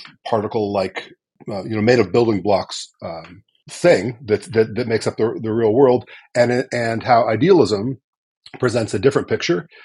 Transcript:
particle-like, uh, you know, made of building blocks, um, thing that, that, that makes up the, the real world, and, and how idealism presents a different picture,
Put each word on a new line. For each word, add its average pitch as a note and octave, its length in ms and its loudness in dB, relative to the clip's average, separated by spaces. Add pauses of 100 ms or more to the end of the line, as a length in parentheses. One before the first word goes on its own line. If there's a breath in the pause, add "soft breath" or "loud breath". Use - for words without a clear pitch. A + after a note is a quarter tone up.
(240)
particle-like, G2+ 880 -4 (360)
uh, G2 160 -8
you A2 100 -8
know, G#2+ 80 -2
made A#2+ 160 4
of F#2 140 0
building A2+ 280 2
blocks, F#2+ 480 -4 (140)
um, E2+ 400 -14 (260)
thing A#2+ 560 0
that, G#2+ 180 0 (100)
that, A2 220 0
that A#2 120 -4
makes A2+ 200 -2
up G#2+ 100 -2
the, A2+ 260 -2
the A2 100 -4
real A2 220 0
world, B2+ 340 4 (260 loud breath)
and, A#2+ 380 2
and A2+ 300 -4
how A#2 260 2
idealism A#2 720 2 (600)
presents A#2 340 -2
a - 40 -4
different C3+ 300 0
picture, E3 400 -4 (160 soft breath)